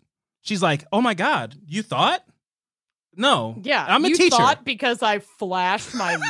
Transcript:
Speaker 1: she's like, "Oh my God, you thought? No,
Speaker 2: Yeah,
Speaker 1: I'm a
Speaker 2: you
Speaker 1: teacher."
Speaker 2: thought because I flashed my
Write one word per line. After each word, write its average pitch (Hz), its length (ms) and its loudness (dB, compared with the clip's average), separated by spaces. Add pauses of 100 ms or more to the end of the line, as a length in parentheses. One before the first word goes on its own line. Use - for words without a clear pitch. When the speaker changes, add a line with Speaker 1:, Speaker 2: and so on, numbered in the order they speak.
(420)
Speaker 1:
she's 202 200 -4
like, 156 300 2
"Oh 208 100 2
my 233 140 0
God, 175 400 -2 (120)
you 180 140 -6
thought? 196 420 0 (960)
No, 156 460 0
Speaker 2:
Yeah, 226 240 -2
Speaker 1:
I'm 240 160 4
a 359 60 2
Speaker 2:
you 320 80 2
Speaker 1:
teacher." 339 180 4
Speaker 2:
thought 247 300 2
because 247 360 -4
I 208 180 0
flashed 185 760 -4
my 175 220 -2 (120)